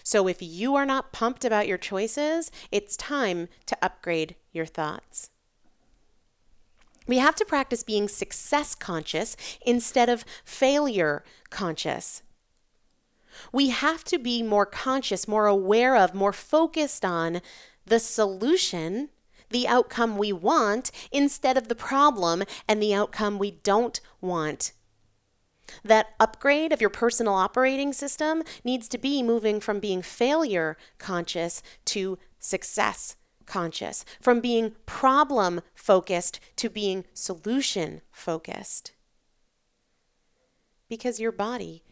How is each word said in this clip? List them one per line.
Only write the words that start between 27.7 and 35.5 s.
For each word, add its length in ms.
system 520
needs 260
to 100
be 240
moving 360
from 200
being 240
failure 760
conscious 640
to 340
success 760
conscious, 580
from 200
being 340
problem 760